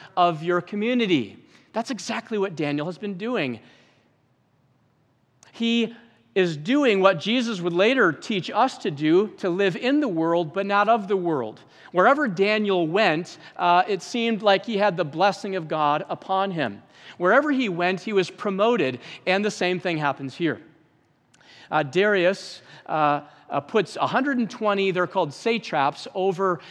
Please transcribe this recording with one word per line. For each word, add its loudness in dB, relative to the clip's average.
of 2
your 0
community." 0
That's -6
exactly -8
what -4
Daniel -2
has -8
been -10
doing. -4
He 0
is 2
doing 2
what 4
Jesus -2
would -4
later 4
teach -4
us 0
to -4
do, 2
to -4
live 0
in 2
the 0
world, 0
but -2
not 2
of 2
the 2
world. -2
Wherever 4
Daniel 2
went, 0
uh, 4
it -4
seemed -2
like 4
he -4
had 2
the -2
blessing -2
of -6
God 0
upon -4
him. -4
Wherever 4
he 0
went, 0
he -6
was 2
promoted, 0
and 0
the 0
same -2
thing -4
happens -4
here. -2
Uh, 0
Darius, 0
uh, 2
uh, -2
puts -2
a 0
hundred 0
and -2
twenty, 0
they're 0
called -2
satraps, -2
over 0